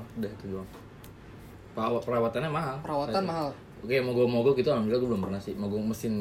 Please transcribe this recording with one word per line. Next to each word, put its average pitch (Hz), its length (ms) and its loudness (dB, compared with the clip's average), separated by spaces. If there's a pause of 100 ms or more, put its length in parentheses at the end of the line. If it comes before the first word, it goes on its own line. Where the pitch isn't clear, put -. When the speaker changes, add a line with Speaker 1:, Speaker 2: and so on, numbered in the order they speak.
(140)
Speaker 1:
udah 107 160 -4
itu - 200 -12
doang. 95 200 -6 (1040)
Perawa-, 113 280 0
perawatannya 120 480 0
mahal. 147 300 -2
Speaker 2:
Perawatan 143 340 -2
Speaker 1:
Pahitnya. 190 140 2
Speaker 2:
mahal. 160 220 -2 (280)
Speaker 1:
Oke, 120 220 0
mogok-mogok 123 560 6
gitu 127 140 4
alhamdulillah 117 280 4
gue 123 120 2
belum 101 140 2
pernah 95 140 -2
sih. 98 160 -6
Mogok 101 300 -2
mesin, 110 380 0